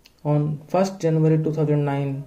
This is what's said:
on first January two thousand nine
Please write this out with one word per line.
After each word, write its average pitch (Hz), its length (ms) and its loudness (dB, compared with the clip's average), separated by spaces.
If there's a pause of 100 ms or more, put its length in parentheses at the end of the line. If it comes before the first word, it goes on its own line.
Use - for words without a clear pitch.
(240)
on 147 240 0 (200)
first 190 320 -2
January 160 440 2
two 156 80 -2
thousand 147 320 0
nine 139 420 -4